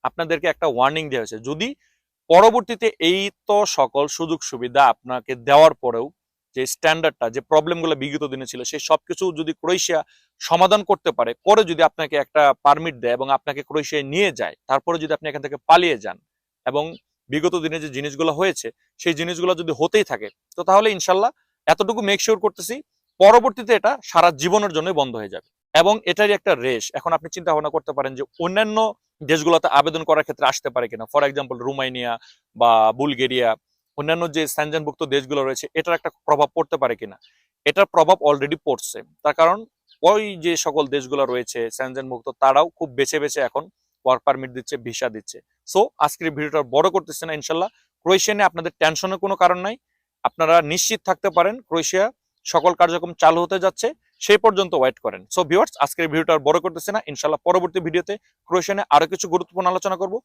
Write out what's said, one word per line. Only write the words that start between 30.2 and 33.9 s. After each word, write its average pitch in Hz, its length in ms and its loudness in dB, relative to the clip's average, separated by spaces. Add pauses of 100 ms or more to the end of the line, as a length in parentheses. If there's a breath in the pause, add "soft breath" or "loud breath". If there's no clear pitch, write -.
ক্ষেত্রে 143 240 -4
আসতে 135 220 -2
পারে 120 180 -2
কিনা, 110 180 -12
for 143 180 0
example 139 340 -4
রোমানিয়া 127 540 -6 (440 soft breath)
বা 117 160 6 (200)
বুলগেরিয়া, 127 580 0 (480)